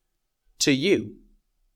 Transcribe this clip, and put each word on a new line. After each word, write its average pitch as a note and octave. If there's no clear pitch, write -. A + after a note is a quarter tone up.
to D3+
"you." C3+